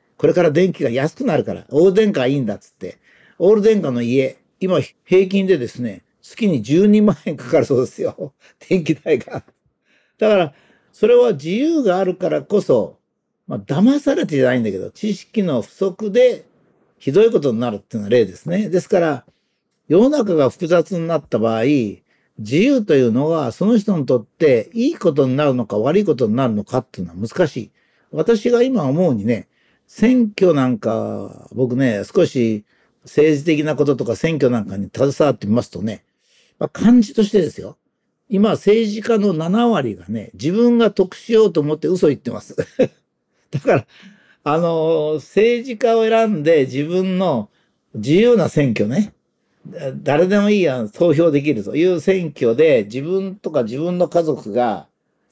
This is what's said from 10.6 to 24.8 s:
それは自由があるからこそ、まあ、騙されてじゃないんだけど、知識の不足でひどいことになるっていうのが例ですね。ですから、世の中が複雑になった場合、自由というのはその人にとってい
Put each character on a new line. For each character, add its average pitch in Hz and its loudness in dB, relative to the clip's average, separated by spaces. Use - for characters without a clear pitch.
そ 214 0
れ 240 6
は 240 4
自 143 -6
由 294 0
が 185 2
あ 196 0
る 180 -2
か 180 -4
ら 151 -2
こ 196 -2
そ、 107 -2
ま 135 -8
あ、 - -8
騙 196 2
さ 285 -2
れ 311 -2
て 151 -4
じ 131 2
ゃ 127 2
な 127 0
い 123 0
ん - -2
だ 110 -2
け 92 -6
ど、 95 -10
知 208 -6
識 - -6
の 143 -2
不 - -16
足 196 -6
で 240 2
ひ - -6
ど 185 6
い 226 6
こ 208 0
と 139 -2
に 110 -4
な 120 -4
る 104 -8
っ - -10
て - -14
い 107 -4
う - -8
の 101 -10
が - -6
例 120 4
で 92 -8
す - -14
ね。 185 -2
で 170 0
す - -18
か 185 2
ら、 151 -4
世 165 4
の 262 4
中 220 -2
が 135 2
複 - -10
雑 175 0
に 165 -6
な 165 -2
っ - -8
た 117 -2
場 113 0
合、 110 0
自 113 -6
由 247 2
と 175 0
い 135 4
う 117 2
の 139 0
は 151 -2
そ 185 -2
の 233 4
人 202 0
に 131 -4
と 127 2
っ - -18
て 131 0
い 247 -2